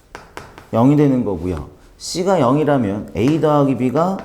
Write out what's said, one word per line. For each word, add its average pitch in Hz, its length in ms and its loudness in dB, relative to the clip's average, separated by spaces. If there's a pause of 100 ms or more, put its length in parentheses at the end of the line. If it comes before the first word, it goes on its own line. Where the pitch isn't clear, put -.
(720)
영이 127 240 4
되는 131 280 2
거고요. 87 440 -4 (300)
C가 185 420 -2
영이라면 127 760 0
A 143 240 2
더하기 143 380 2
B가 151 460 -2